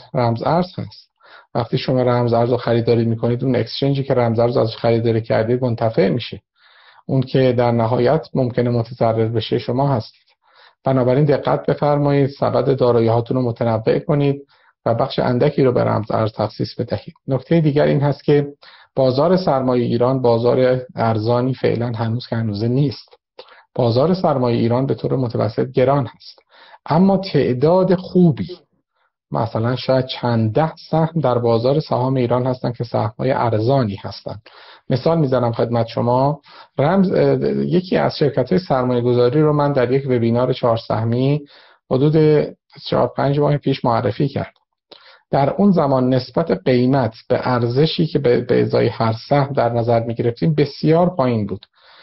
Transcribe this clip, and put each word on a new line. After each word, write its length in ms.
رمز 280
ارز 360
هست. 300
وقتی 240
شما 240
رمز 300
ارز 180
رو 60
خریداری 480
می‌کنید، 400
اون 120
اکسچنجی 460
که 120
رمز 240
ارز 180
ازش 200
خریداری 440
کردید 440
منتفع 440
می‌شه. 320
اون 140
که 320
در 180
نهایت 640
ممکنه 360
متضرر 580
بشه 300
شما 300
هستید. 400
بنابراین 400
دقت 420
بفرمایید، 640
سبد 460
دارایی 320
هاتون 280
رو 60
متنوع 560
کنید 440
و 100
بخش 240
اندکی 460
رو 80
به 120
رمز 260
ارز 220
تخصیص 420
بدهید. 400
نکته 320
دیگر 240
این 160
هست 240
که 220
بازار 400
سرمایه 480
ایران 380
بازار 580
ارزانی 580
فعلاً 320
هنوز 400
که 100
هنوزه 320
نیست. 500
بازار 400
سرمایه 440
ایران 280
به 80
طور 220
متوسط 540
گران 360
هست، 320
اما 300
تعداد 800
خوبی، 640
مثلاً 460
شاید 300
چند 460
ده 240
سهم 300
در 180
بازار 420
سهام 340
ایران 320
هستن 260
که 120
سهم‌های 460
ارزانی 640
هستن. 400
مثال 280
می‌زنم 340
خدمت 340
شما، 540
رمز، 340
اه، 280
یکی 300
از 200
شرکت‌های 420
سرمایه‌گذاری 800
رو 120
من 200
در 200
یک 140
وبینار 460
چهار 240
سهمی 680
حدود 560
چهار 300
پنج 220
ماه 180
پیش 280
معرفی 440
کردم. 220
در 200
اون 200
زمان 440
نسبت 360
قیمت 640
به 140
ارزشی 640
که 120
به، 220
به 220
ازای 260
هر 260
سهم 240
در 200
نظر 280
می‌گرفتیم 540
بسیار 540
پایین 380
بود، 200